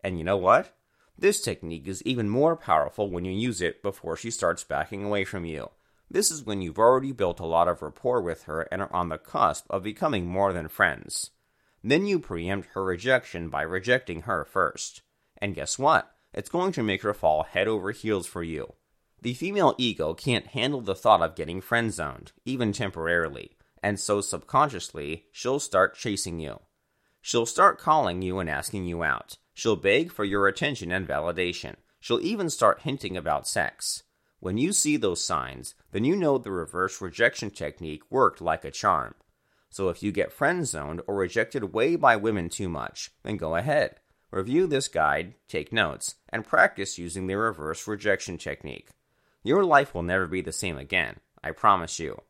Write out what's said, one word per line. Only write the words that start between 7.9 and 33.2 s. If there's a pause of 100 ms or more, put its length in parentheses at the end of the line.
with
her (100)
and
are
on
the
cusp
of
becoming
more
than
friends. (540)
Then
you
preempt
her
rejection
by
rejecting
her
first. (360)
And
guess
what? (200)
It's
going
to
make
her
fall
head
over
heels
for
you. (480)
The
female
ego
can't
handle
the
thought
of
getting
friend-zoned, (120)
even
temporarily, (260)
and
so
subconsciously,
she'll
start
chasing
you. (640)
She'll
start
calling
you
and
asking
you
out. (160)
She'll
beg
for
your
attention
and
validation. (220)
She'll
even
start
hinting
about